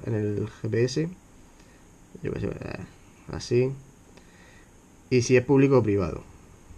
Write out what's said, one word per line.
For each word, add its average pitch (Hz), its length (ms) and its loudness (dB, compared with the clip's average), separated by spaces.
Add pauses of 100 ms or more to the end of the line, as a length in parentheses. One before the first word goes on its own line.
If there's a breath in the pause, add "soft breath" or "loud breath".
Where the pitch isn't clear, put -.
en 113 80 -4
el 104 340 -2
G - 220 -10
P 113 140 2
S. 156 240 -2 (1120 soft breath)
Yo - 100 -6
qué - 80 -8
sé, - 60 -4
eh, - 320 -8 (540 soft breath)
así. 127 400 0 (1400 soft breath)
Y 123 120 4
si 123 140 4
es 123 80 4
público 135 340 6
o 117 40 4
privado. 101 400 0 (560)